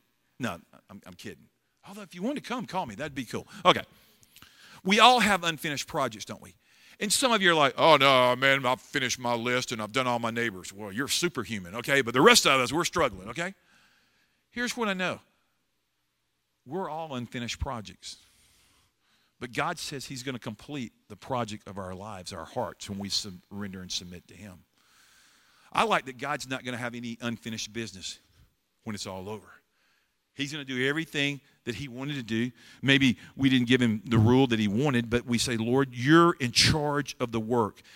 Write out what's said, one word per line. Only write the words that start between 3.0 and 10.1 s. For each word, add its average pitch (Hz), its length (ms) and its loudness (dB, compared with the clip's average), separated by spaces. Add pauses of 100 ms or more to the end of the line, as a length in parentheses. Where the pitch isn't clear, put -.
be 135 120 -8
cool. - 240 -10 (160)
Okay. 156 180 2 (1000)
We 202 160 4
all 247 180 10
have 196 240 2
unfinished 156 460 -4
projects, 123 360 -4
don't - 160 -12
we? - 140 -20 (460)
And 208 120 -2
some 247 200 2
of 208 100 2
you 175 80 6
are 165 40 6
like, 143 220 4
"Oh, 151 200 8
no, 127 400 6
man, 135 280 2
I've 127 160 0
finished 127 380 -4
my 123 160 -2
list 123 380 -2
and 110 100 -6
I've 104 80 -8
done 127 160 -2
all 120 140 0